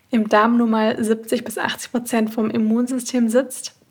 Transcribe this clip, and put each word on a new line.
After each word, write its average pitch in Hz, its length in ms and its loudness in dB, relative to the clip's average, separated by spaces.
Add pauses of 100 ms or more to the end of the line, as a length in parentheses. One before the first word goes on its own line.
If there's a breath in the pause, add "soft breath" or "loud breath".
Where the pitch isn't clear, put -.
(100)
im 214 180 0
Darm 220 300 4
nun 233 120 2
mal 220 320 0
siebzig 226 400 -2
bis - 140 -10
achtzig - 340 -6
Prozent 226 440 -2
vom 220 160 -2
Immunsystem 233 800 0
sitzt, 247 460 -2 (140)